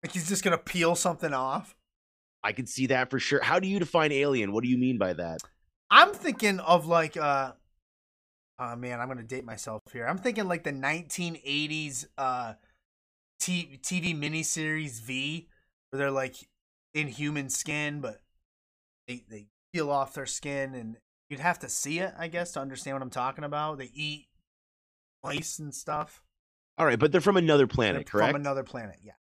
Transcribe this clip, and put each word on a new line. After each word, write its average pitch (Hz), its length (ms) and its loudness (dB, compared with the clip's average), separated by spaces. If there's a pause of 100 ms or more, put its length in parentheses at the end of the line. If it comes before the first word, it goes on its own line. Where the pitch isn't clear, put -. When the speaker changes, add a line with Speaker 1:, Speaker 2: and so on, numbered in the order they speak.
Speaker 1:
Like 160 100 -8
he's 170 140 -4
just 185 160 -2
gonna 196 140 2
peel 170 380 2
something 165 400 0
off. 131 400 -4 (680)
Speaker 2:
I 107 100 0
can 127 140 -6
see 131 200 -2
that 127 240 4
for 135 80 0
sure. 135 240 2
How 165 180 4
do 190 80 -2
you 202 100 0
define 156 320 2
alien? 135 420 2
What 113 120 0
do 123 60 2
you 127 80 4
mean 127 180 2
by 95 160 0
that? 82 280 -6 (540)
Speaker 1:
I'm 359 200 10
thinking 220 440 0
of, 165 280 4
like, 165 320 2
uh, 139 340 0 (1040)
oh 120 180 -8
man, 123 220 -6
I'm 120 100 -4
gonna 127 140 -8
date 127 220 -8
myself 110 380 -10 (100)
here. 120 140 -6
I'm 156 100 0
thinking, 208 320 -2
like, 175 160 -2
the 147 80 -4
nineteen 160 720 -4
eighties, 151 600 -4 (100)
uh, 123 380 -2 (840)
T-, 170 420 -4
T 180 180 -2
V 165 140 -2
miniseries 151 880 -2
V, 139 460 -6 (420)
where 135 80 -6
they're, 139 120 0
like, 131 260 -2 (580)
in 151 140 -2
human 147 420 -4
skin, 147 500 -4
but 113 220 -10 (840)
they, 123 220 -12
they 104 200 -18 (260)
peel 151 160 -2
off 135 240 -2
their 139 120 -8
skin, 139 480 -6
and 113 220 -10 (320)
you'd 135 120 -12
have 170 180 0
to 127 100 -12
see 147 300 -4
it, 180 200 -4
I 170 100 -6
guess, 170 240 -6
to 151 80 -6
understand 135 340 -8
what 135 80 -6
I'm 127 80 -8
talking 131 340 -4
about. 147 320 -4
They 131 180 -12
eat 151 340 -8 (960)
mice 147 360 -6
and 147 160 -12
stuff. - 480 -6 (560)
Speaker 2:
All 160 80 4
right, 120 120 6
but 151 140 6
they're 175 80 6
from 190 160 6
another 151 300 8
Speaker 1:
They're - 80 -6
Speaker 2:
planet, 95 340 2
Speaker 1:
from 104 120 2
Speaker 2:
correct? 127 160 6
Speaker 1:
another 139 280 -2
planet, 110 380 -12
yeah. 104 100 -20 (100)